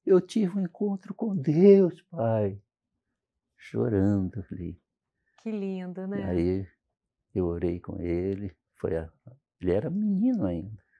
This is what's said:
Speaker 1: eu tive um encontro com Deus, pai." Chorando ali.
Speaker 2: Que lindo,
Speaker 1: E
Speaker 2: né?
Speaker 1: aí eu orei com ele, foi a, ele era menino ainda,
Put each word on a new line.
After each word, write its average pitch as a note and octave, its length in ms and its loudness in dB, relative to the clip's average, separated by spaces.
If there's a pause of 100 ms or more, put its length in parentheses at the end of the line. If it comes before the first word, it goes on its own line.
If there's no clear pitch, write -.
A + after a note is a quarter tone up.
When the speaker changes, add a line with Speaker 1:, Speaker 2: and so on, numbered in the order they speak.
Speaker 1:
eu F#3 160 6
tive G3 360 -2
um G3 60 -2
encontro G3+ 500 -6
com G#3+ 220 -6
Deus, F3 680 6
pai." A2 580 -2 (960)
Chorando G2+ 920 -2
ali. F#2 280 -12 (640)
Speaker 2:
Que A3+ 80 -8
lindo, F#3 500 -8
Speaker 1:
E F#3+ 60 -8
Speaker 2:
né? G3+ 220 -6
Speaker 1:
aí F2+ 380 0 (640)
eu F#2 140 0
orei E2+ 320 -4
com - 220 -12
ele, F#2 540 -4 (200)
foi F#2 220 -4
a, E2 140 -8 (480)
ele F2+ 120 -2
era A2+ 180 -2
menino G#3 560 -2
ainda, F2+ 380 -8 (160)